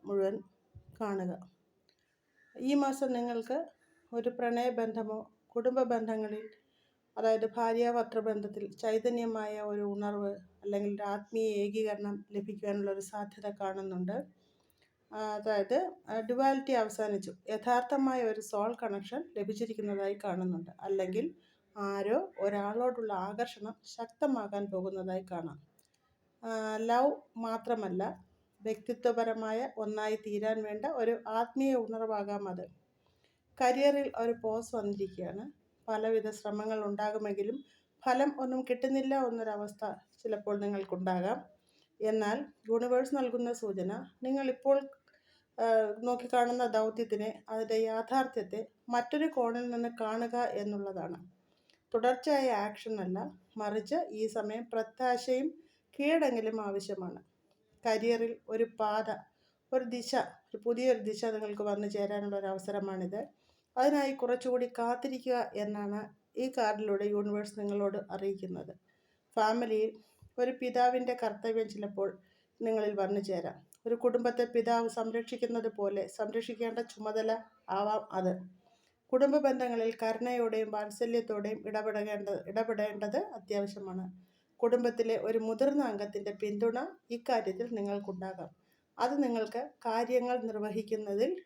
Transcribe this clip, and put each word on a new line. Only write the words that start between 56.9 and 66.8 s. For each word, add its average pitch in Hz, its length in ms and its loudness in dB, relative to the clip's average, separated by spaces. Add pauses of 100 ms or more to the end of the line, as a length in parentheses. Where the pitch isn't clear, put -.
കരിയറിൽ 226 480 2 (160)
ഒരു 220 180 2 (120)
പാത, 214 300 2 (640)
ഒരു 254 120 2
ദിശ, 240 280 -4 (320)
ഒരു - 200 -12
പുതിയൊരു 240 440 4
ദിശ 214 160 -2
നിങ്ങൾക്ക് 214 460 -2
വന്നു 208 180 0
ചേരാനുള്ള 202 480 -2
ഒരു 196 160 -2
അവസരമാണിത്. 190 680 -4 (560)
അതിനായി 277 360 4
കുറച്ചുകൂടി 247 540 0 (120)
കാത്തിരിക്കുക 247 600 -2 (160)
എന്നാണ് 208 440 -4 (380)
ഈ 254 100 0 (100)
കാർഡിലൂടെ 208 480 2